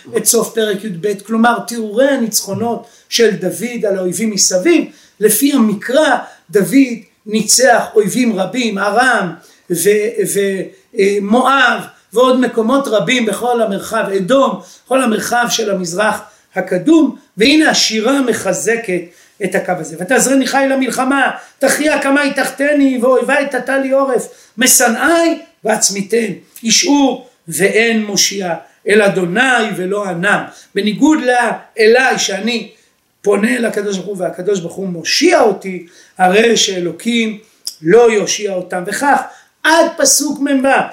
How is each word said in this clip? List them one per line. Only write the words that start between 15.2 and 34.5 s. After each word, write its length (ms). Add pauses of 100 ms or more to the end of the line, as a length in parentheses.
של 220
המזרח 500 (340)
הקדום, 600 (220)
והנה 320
השירה 520
מחזקת 800 (420)
את 120
הקו 240
הזה. 200
"ותעזרני 480
חי 220
למלחמה, 640 (280)
תכריע 400
קמי 360
תחתני, 680
ואויבי 320 (180)
תטה 260
לי 140
עורף, 360 (300)
משנאי 800 (240)
ועצמיתן, 720 (300)
ישעו 640 (220)
ואין 580
מושיע, 500 (320)
אל 140
אדוני 720
ולא 300
ענם". 380 (320)
בניגוד 440
לאלי 1000
שאני 500 (520)
פונה 360
אל 80
הקדוש 320
ברוך 100
הוא, 120
והקדוש 400